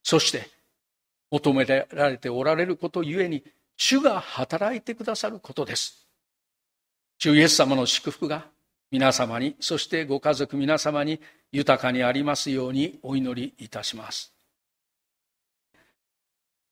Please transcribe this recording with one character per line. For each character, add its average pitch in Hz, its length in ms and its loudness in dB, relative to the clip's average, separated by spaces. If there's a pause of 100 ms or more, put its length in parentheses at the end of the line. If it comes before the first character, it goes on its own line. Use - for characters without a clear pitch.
そ - 160 4
し - 120 4
て、 - 200 -6 (800)
求 143 220 4
め 135 120 4
ら 135 460 0
れ 127 80 -6
て 131 100 -8
お 123 160 -2
ら 156 100 2
れ 170 120 0
る 180 100 -4
こ 175 120 -6
と 175 140 -4
ゆ 165 200 -2
え 180 60 -2
に、 147 160 -6 (320)
主 269 240 2
が 240 200 2
働 196 560 -4
い 226 40 -10
て 233 140 -8
く 226 100 -12
だ 220 120 -4
さ 214 140 -4
る 220 80 -12
こ - 140 -18
と 147 120 -4
で - 120 -6
す。 - 300 -8 (1120)
主 147 160 4
イ 151 60 8
エ 165 80 8
ス - 80 4
様 135 200 4
の 127 100 0
祝 - 240 -2
福 156 180 -6
が 151 180 -8 (440)
皆 135 220 4
様 117 260 -2
に、 139 220 -4
そ 160 180 -2
し - 80 -6
て 160 180 -2
ご 139 160 -2
家 151 140 2
族 139 220 -4
皆 143 220 2
様 147 260 -2
に 156 160 -4 (300)
豊 139 300 4
か 127 120 0
に 127 100 0
あ 123 100 2
り 139 120 -2
ま 147 120 0
す - 140 -4
よ 131 180 -2
う 131 40 -6
に 143 300 -2
お 135 140 -4
祈 127 420 -4
り - 60 -16
い 107 40 -18
た 107 140 -10
し - 140 -8
ま 110 140 -14
す。 - 220 -12 (2500)